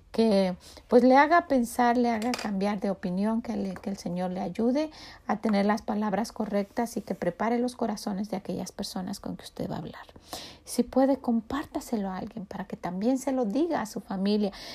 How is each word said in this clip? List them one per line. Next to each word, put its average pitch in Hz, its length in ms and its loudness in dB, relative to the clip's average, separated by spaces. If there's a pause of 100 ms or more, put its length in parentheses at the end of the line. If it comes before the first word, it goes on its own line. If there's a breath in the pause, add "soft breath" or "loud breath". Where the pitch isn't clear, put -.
(100)
que, 196 460 4 (320 loud breath)
pues, 247 140 8
le 254 140 8
haga 330 320 6
pensar, 240 500 2
le 240 100 4
haga 233 240 -2
cambiar 202 480 -2
de 202 100 -2
opinión, 196 520 -2
que 226 140 -6
le, 196 180 -4
que - 160 -8
el 196 80 -8
Señor 180 320 -4
le 185 100 -6
ayude 247 500 0 (360 loud breath)
a 208 100 0
tener 202 300 2
las 208 160 2
palabras 214 500 -2
correctas 214 640 -4
y 202 60 -4
que 196 120 -6
prepare 208 440 -2
los 247 180 -2
corazones 214 540 -4
de 185 60 -4
aquellas 185 360 -8
personas 196 480 -8
con - 160 -8
que - 80 -18
usted - 260 -8
va 160 40 -6
a - 60 -6
hablar. - 260 -14 (580 loud breath)
Si - 180 0
puede, 262 360 4
compártaselo 233 880 -2
a 185 80 -6
alguien 196 300 -10
para - 180 -10
que - 120 -10
también 202 420 0
se 269 140 -2
lo 254 120 0
diga 269 380 0
a 214 40 -4
su 214 140 -8
familia. 202 520 0 (220 loud breath)